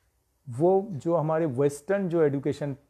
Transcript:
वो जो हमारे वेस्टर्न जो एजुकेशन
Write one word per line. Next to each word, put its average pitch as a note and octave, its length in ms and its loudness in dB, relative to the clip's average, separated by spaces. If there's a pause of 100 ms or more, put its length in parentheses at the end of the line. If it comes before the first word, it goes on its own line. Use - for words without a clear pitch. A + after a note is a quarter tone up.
(480)
वो F3+ 420 2
जो E3 260 -2
हमारे D#3+ 300 0
वेस्टर्न C#3+ 600 0
जो E3 140 2
एजुकेशन C#3 540 -2 (140)